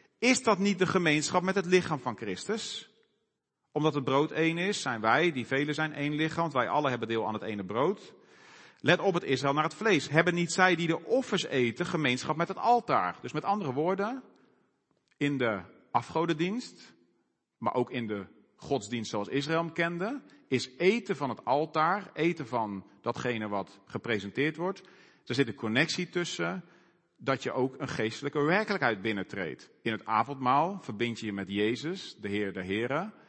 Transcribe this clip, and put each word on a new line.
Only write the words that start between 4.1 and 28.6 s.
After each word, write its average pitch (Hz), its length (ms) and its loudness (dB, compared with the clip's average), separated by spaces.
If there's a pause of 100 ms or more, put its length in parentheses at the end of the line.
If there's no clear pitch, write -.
één 165 280 0
is, 196 240 -2
zijn 117 180 -4
wij, 139 320 4
die 123 140 -4
velen 143 280 0
zijn, 156 180 -2
één 147 220 -2
lichaam, 156 260 -2
want 165 120 0
wij 120 160 2
alle 143 200 2
hebben 117 200 -2
deel 110 180 0
aan 110 80 -2
het 104 80 -4
ene 104 220 -4
brood. 131 500 -2 (680)
Let 165 200 4
op 190 140 2
het 170 80 0
Israël 135 300 0
naar 151 120 2
het 165 100 -2
vlees. 202 340 2
Hebben 165 260 6
niet 175 180 0
zij 185 240 4
die 170 100 -2
de 165 180 0
offers 226 400 0
eten 127 420 0
gemeenschap 143 500 0
met 170 120 -2
het 190 100 -8
altaar? 135 640 2
Dus 123 120 -10
met 147 120 -4
andere 196 280 0
woorden, 190 500 -2 (960)
in 143 220 0
de 110 220 0 (300)
afgodendienst, 170 1040 -2 (640)
maar 113 160 -4
ook 123 160 0
in 117 160 -4
de 101 200 -6 (320)
godsdienst 113 520 -4
zoals 101 180 -4
Israël 151 340 -2
hem 165 100 -6
kende, 175 480 -4 (280)
is 123 280 -2
eten 196 400 2
van 135 120 -2
het 110 160 -6
altaar, 160 680 0
eten 160 320 0
van 110 380 -4 (160)
datgene 113 480 -2
wat 101 360 -4
gepresenteerd 117 720 -2
wordt. 185 260 -6 (440)
Er 123 80 -4
zit 127 140 2
een 104 60 -8
connectie 143 540 0
tussen, 175 560 -4 (520)
dat 127 260 -2
je 120 100 -4
ook 131 260 0
een 135 100 -6
geestelijke - 540 -2
werkelijkheid 156 600 2